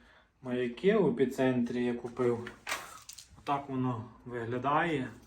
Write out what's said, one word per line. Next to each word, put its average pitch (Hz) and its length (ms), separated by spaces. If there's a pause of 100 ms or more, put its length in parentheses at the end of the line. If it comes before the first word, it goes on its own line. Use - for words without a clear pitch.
(420)
маяки 127 540
в 180 120
епіцентрі 123 760
я 120 100
купив. 120 560 (880)
Отак 143 300
воно 127 360 (200)
виглядає. 127 840 (160)